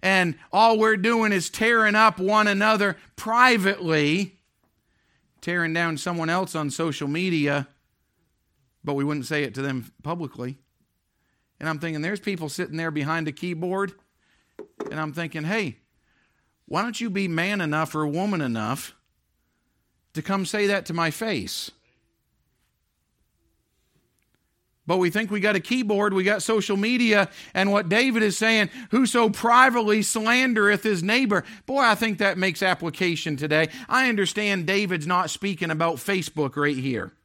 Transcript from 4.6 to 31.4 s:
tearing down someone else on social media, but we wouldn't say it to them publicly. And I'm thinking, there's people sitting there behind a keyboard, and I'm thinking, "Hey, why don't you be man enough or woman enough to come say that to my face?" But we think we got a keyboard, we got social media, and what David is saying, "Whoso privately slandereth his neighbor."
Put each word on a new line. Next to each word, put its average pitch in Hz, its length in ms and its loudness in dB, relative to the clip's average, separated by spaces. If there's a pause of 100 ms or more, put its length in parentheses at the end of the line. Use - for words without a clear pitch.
tearing 170 340 -2
down 165 240 0
someone 170 320 -4
else 180 260 -2
on 147 160 -4
social 156 360 -4
media, 147 600 0 (1160)
but 143 120 -4
we 139 80 -2
wouldn't 147 220 -4
say 147 180 -2
it 120 120 -6
to 131 60 -6
them 131 300 -6 (120)
publicly. 139 540 -8 (1000)
And 151 80 -8
I'm 156 120 -6
thinking, 156 220 -6
there's 190 180 -4
people 180 300 -6
sitting 160 280 -6
there 165 140 -4
behind 156 360 -2
a 156 40 -6
keyboard, 180 600 -6 (960)
and 151 100 -8
I'm 156 120 -6
thinking, 156 320 -8
"Hey, 180 360 -4 (840)
why 170 160 -4
don't 233 200 -6
you 233 80 -4
be 196 180 -2
man 175 320 -2
enough 156 340 -2
or 156 140 -2
woman 175 340 -2
enough 117 540 -4 (1160)
to 160 80 -6
come 190 240 -2
say 208 220 0
that 196 180 0
to 160 80 -8
my 170 180 0
face?" - 600 -6 (3250)
But 175 140 0
we 180 100 2
think 208 220 -2
we 208 100 -2
got 202 160 2
a - 20 2
keyboard, 208 540 0
we 190 100 0
got 202 180 0
social 208 360 0
media, 220 500 2 (260)
and 196 200 2
what 202 160 0
David 226 340 2
is 202 140 0
saying, 220 320 2 (220)
"Whoso 233 360 4
privately 233 720 4
slandereth 220 840 2
his 196 200 0
neighbor." 208 400 2 (220)